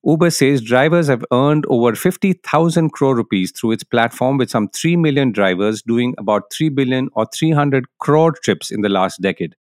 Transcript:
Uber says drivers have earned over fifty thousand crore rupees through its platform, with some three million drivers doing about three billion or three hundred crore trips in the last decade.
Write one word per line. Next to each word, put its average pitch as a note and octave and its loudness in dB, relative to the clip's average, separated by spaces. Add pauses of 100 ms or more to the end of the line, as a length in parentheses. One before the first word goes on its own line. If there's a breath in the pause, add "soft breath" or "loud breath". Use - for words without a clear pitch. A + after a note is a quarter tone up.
Uber E3 2
says C#3 2
drivers C#3+ 2
have A#2+ 0
earned C#3+ 2
over A#2 2
fifty F#3 -2
thousand D#3+ 0
crore C3+ 0
rupees G2 -2
through A2+ -4
its - -4
platform, A#2+ -2
with B2+ 0
some A2 -2
three - -2
million C#3+ 2
drivers G2+ 0
doing A#2+ -2
about G#2 -2
three D#3+ -2
billion C3 -2
or A2 -2
three D#3+ -2
hundred C#3+ 0 (120)
crore D#3 2
trips - -4
in G#2 -6
the G#2 0
last F#2 -2
decade. F#2 -4